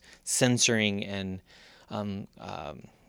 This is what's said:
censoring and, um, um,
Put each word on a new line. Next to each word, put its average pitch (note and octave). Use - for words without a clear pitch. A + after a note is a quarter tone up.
censoring A2
and, F#2+
um, G#2
um, D#2+